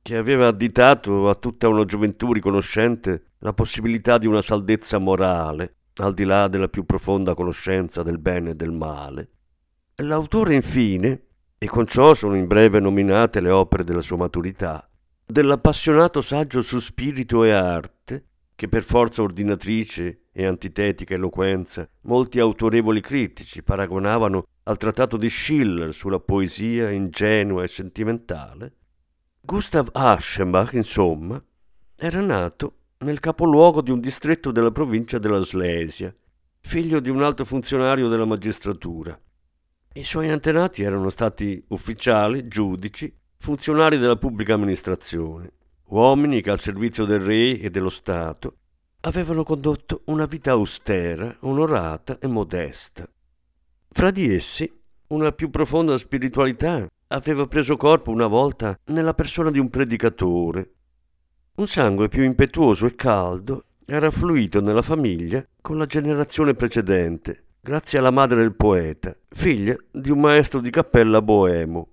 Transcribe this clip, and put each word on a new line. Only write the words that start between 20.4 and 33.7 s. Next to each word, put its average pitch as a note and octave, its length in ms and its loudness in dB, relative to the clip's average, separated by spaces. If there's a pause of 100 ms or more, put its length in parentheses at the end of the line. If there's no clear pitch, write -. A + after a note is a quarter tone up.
antitetica F#2+ 680 -4
eloquenza F#2 720 -4 (160)
molti B2 360 0
autorevoli A2 640 2
critici - 600 -8
paragonavano G2 840 -4 (160)
al G#2+ 160 -6
trattato A2+ 400 -2
di A2 100 -2
Schiller G2+ 640 -2
sulla F#2+ 260 -6
poesia G2+ 720 -4
ingenua G2+ 720 0
e F2+ 60 -4
sentimentale, G#2+ 1040 -8 (680)
Gustav E3+ 520 -2
Aschenbach, G2+ 840 2
insomma, G2+ 680 -2 (540)
era E3+ 240 -6
nato G2+ 540 -4 (240)
nel D3 200 -6
capoluogo D#3+ 600 4